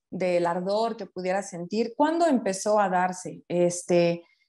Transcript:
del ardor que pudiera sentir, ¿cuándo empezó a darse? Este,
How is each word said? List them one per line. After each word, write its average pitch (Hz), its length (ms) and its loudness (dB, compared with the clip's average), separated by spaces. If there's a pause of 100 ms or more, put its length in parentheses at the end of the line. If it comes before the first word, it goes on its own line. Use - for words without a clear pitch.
del 175 380 0
ardor 202 500 -2
que 214 80 -12
pudiera 185 380 -4
sentir, 202 520 -6
¿cuándo 320 300 2
empezó 214 540 2
a 196 100 2
darse? 180 580 -4
Este, 175 760 2 (260)